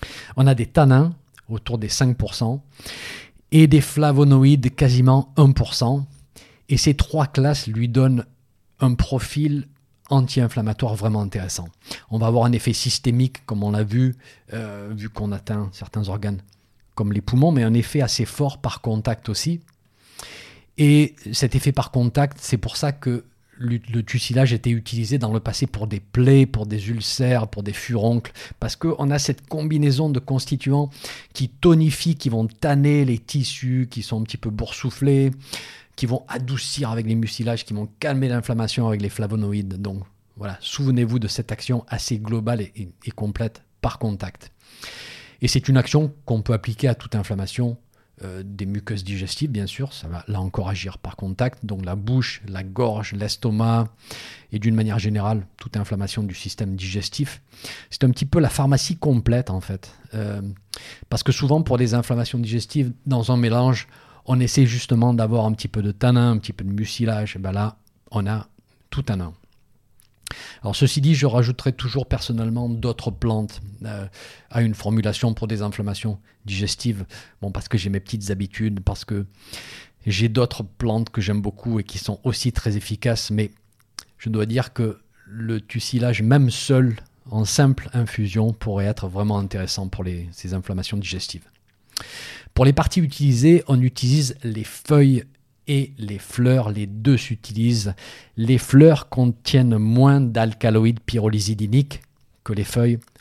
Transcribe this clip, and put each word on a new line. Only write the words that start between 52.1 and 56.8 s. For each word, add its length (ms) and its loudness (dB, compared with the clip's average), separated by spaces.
la 160 -10
gorge, 480 -4
l'estomac, 720 0
et 80 -6
d'une 160 2
manière 240 0
générale, 480 -2
toute 200 -10
inflammation 480 -4
du 100 -6
système 400 -6
digestif. 640 -6